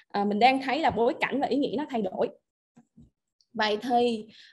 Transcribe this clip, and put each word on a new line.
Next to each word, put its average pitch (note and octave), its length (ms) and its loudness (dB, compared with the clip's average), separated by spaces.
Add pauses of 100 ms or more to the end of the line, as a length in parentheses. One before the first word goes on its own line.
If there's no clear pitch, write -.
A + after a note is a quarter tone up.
ờ, G3+ 160 -2
mình G#3 140 0
đang C4 240 6
thấy C4+ 160 -2
là D#4 120 2
bối A#3 300 0
cảnh B3 200 -2
và C#4 60 0
ý A#3+ 100 0
nghĩa C#4+ 220 -2
nó G3+ 120 -6
thay A#3 120 -2
đổi. F#3+ 260 -2 (1300)
Vậy G#3+ 280 0
thì, A#3+ 440 0 (260)